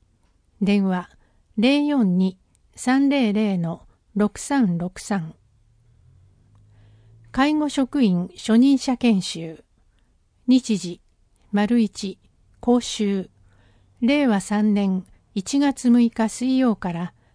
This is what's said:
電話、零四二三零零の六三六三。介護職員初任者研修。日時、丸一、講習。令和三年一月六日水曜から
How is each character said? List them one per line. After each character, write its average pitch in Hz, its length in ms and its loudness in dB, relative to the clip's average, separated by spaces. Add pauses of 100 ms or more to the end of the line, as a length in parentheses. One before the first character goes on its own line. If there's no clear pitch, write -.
(600)
電 202 240 2
話、 180 240 -4 (480)
零 285 300 2
四 214 320 2
二 185 180 0 (380)
三 269 340 0
零 254 240 0
零 208 240 0
の 170 300 -6 (280)
六 208 220 -2
三 226 400 0
六 175 220 -8
三。 165 340 -6 (2000)
介 294 240 2
護 302 120 0
職 277 360 0
員 180 340 2
初 220 200 2
任 269 200 6
者 247 180 -2
研 220 280 0
修。 160 400 -12 (840)
日 247 320 2
時、 175 240 -10 (500)
丸 208 280 0
一、 202 400 -4 (400)
講 240 200 2
習。 196 520 -4 (680)
令 277 260 2
和 202 120 2
三 208 360 0
年 190 280 -2 (300)
一 202 240 -4
月 277 320 0
六 240 220 4
日 220 180 -2
水 262 300 -2
曜 240 160 2
か 175 180 -8
ら 175 200 -8 (220)